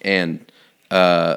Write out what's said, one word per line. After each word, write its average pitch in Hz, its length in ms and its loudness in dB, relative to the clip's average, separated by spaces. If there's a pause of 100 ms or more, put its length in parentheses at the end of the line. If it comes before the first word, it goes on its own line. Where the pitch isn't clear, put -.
and, 90 420 -4 (460)
uh, 87 460 2